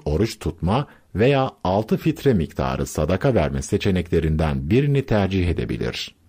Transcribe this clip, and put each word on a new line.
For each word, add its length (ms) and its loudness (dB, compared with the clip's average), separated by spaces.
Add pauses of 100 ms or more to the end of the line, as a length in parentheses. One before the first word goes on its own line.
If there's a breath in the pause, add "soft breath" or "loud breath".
oruç 340 0
tutma 480 -2 (280 loud breath)
veya 360 2 (120)
altı 340 0
fitre 360 0
miktarı 520 -2
sadaka 500 0
verme 260 0
seçeneklerinden 1080 0
birini 360 2
tercih 420 0
edebilir. 680 -4 (140)